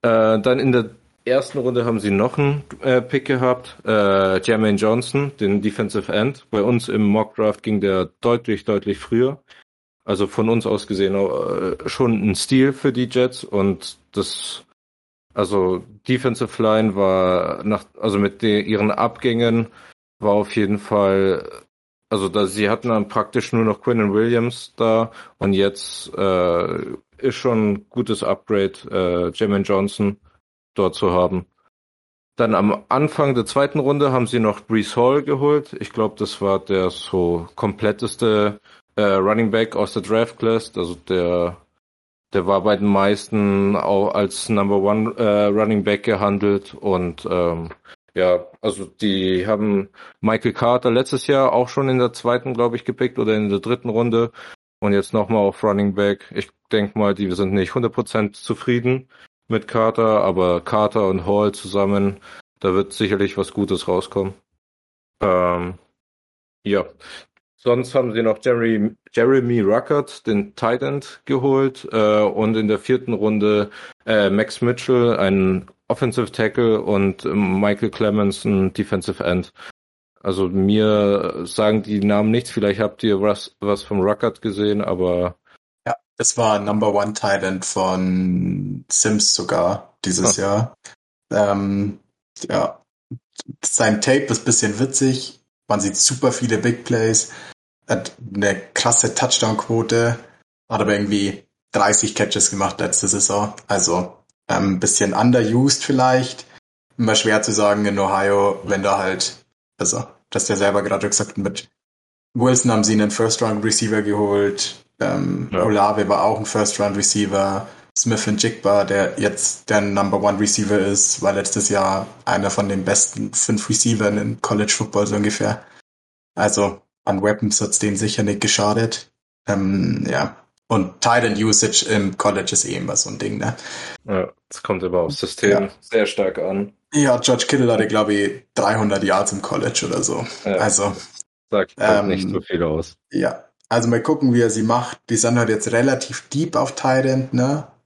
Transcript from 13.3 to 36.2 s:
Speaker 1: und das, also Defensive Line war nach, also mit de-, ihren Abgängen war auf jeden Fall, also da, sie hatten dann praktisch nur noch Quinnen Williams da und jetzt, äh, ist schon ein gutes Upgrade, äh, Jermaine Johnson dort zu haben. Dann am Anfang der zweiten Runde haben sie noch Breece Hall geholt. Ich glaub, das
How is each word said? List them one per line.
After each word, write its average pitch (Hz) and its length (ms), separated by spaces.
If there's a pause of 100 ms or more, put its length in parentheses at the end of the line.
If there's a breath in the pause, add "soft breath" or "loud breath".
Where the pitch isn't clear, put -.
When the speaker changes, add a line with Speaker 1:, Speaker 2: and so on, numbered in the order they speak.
Speaker 1:
und 98 560 (140)
das, - 520 (680)
also 92 480 (240)
Defensive 120 560
Line 110 320
war 92 680
nach, 104 220 (160)
also 104 160
mit 101 240
de-, 104 200
ihren 107 280
Abgängen 117 800 (520 loud breath)
war 104 140
auf 104 220
jeden 104 240
Fall, 98 680 (640)
also 98 180
da, 98 200
sie 101 240
hatten 117 180
dann 107 180
praktisch - 460
nur 113 120
noch 107 160
Quinnen 113 320
Williams 117 640
da 113 340 (260 loud breath)
und 98 160
jetzt, - 640
äh, 90 800 (240)
ist 131 160
schon 110 380
ein 101 160
gutes 113 340
Upgrade, 98 500 (160)
äh, 87 480
Jermaine 101 280
Johnson 101 520 (560)
dort 95 220
zu 98 160
haben. 90 340 (920)
Dann 110 180
am 101 320
Anfang 143 480
der 117 100
zweiten 139 340
Runde 143 320
haben 127 160
sie 120 120
noch 107 220
Breece 110 340
Hall 131 280
geholt. 147 560
Ich - 120
glaub, 107 240
das - 260